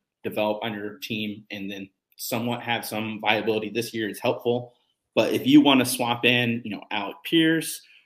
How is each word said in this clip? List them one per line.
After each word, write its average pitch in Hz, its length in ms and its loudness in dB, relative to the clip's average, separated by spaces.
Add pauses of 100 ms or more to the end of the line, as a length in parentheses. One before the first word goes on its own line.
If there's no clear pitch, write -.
(220)
develop 107 400 -2
on 113 120 -6
your 104 240 -10
team 107 520 -8
and 98 200 -10
then 98 180 -14 (280)
somewhat 120 460 -4
have 117 240 -4
some 110 340 -6
viability 107 500 0
this 113 220 -4
year 110 160 -4
is 95 120 -10
helpful. 123 540 -2 (400)
But 170 180 2
if 110 140 0
you 147 140 10
wanna 135 240 6
swap 120 400 -2
in, 120 400 2
you 110 60 -10
know, 95 200 -10
Alec 101 340 -6
Pierce, 160 580 2 (240)